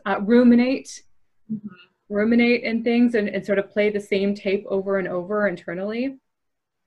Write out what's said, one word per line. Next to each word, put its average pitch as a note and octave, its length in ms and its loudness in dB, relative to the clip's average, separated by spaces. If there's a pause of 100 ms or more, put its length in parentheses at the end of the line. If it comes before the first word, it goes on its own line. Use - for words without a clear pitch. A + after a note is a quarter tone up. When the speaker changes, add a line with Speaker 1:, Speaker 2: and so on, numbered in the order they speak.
Speaker 1:
uh, G3 160 -2
ruminate, A#3+ 800 4 (460)
Speaker 2:
Mm-hmm. G#3 180 -10 (420)
Speaker 1:
ruminate A#3 540 2
in A3+ 200 -4
things A#3+ 320 2
and, G#3 140 0
and F#3+ 160 -6
sort G3 140 0
of G3+ 100 -4
play G#3 200 0
the G#3 120 -2
same G3+ 340 -2
tape G3+ 320 -4
over G3 300 -2
and F3+ 100 -4
over G3+ 400 -2
internally. G#3+ 680 -6 (680)